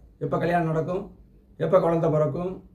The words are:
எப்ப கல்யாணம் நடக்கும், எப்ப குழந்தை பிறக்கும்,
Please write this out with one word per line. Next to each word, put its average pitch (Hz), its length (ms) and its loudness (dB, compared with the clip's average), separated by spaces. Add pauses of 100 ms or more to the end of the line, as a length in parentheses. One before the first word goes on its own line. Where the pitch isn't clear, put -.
(200)
எப்ப 151 180 -4
கல்யாணம் 170 300 0
நடக்கும், 165 440 -4 (460)
எப்ப 165 220 4
குழந்தை 165 300 2
பிறக்கும், 156 540 -2 (120)